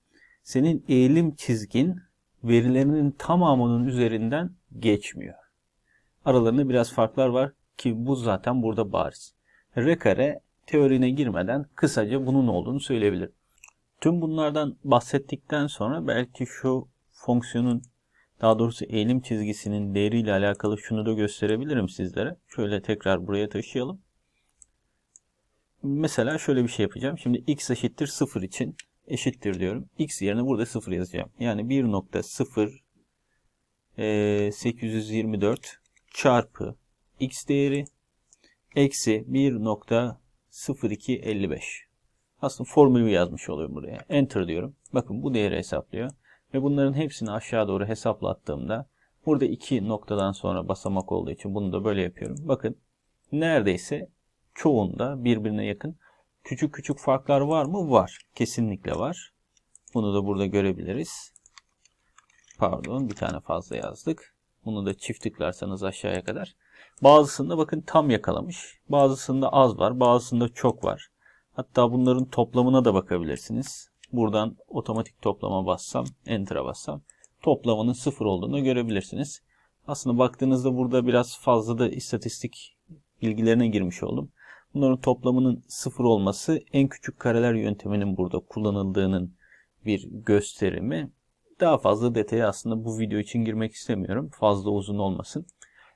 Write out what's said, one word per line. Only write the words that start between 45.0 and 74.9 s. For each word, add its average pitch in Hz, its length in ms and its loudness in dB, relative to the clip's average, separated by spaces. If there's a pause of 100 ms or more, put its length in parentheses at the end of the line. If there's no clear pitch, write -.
bu 135 100 -2
değeri 101 240 0
hesaplıyor. 95 520 -6 (440)
Ve 135 80 0
bunların 139 320 2
hepsini 139 380 -4
aşağı 110 360 -2
doğru 98 180 0
hesaplattığımda 98 1040 -4 (360)
burada 139 200 2
iki 110 420 -2
noktadan 104 440 -2
sonra 92 360 -4
basamak 95 440 -4
olduğu 92 200 -4
için 98 240 -8
bunu 98 180 -4
da 92 100 -2
böyle 101 180 0
yapıyorum. 90 400 -8
Bakın 135 340 -2 (560)
neredeyse 147 760 0 (460)
çoğunda 123 680 0
birbirine 107 420 0
yakın. 123 300 -8 (480)
Küçük 147 300 -4
küçük 143 260 -8
farklar 139 420 2
var 151 240 0
mı? 165 260 -2
Var. 101 280 4 (160)
Kesinlikle 110 560 -2
var. 117 420 -6 (600)
Bunu 107 200 0
da 101 120 0
burada 98 200 0
görebiliriz. 98 880 -2 (1200)
Pardon, 113 520 -2
bir - 60 -10
tane - 240 -6
fazla - 360 -6
yazdık. - 600 -8 (300)
Bunu 107 200 -6
da 98 80 -2
çift - 300 -10
tıklarsanız 92 600 -6
aşağıya 95 400 -6
kadar. 143 320 -8 (460)
Bazısında 147 560 6
bakın 156 240 -2
tam 151 280 2
yakalamış. - 720 -2 (100)
Bazısında 135 640 2
az 131 240 6
var. 123 220 2
Bazısında 120 500 4
çok - 340 0
var. - 260 -4 (440)
Hatta 123 380 2
bunların 127 340 2
toplamına 123 600 2
da 110 80 6
bakabilirsiniz. 92 960 -4 (220)
Buradan 110 460 0 (100)
otomatik 113 540 -6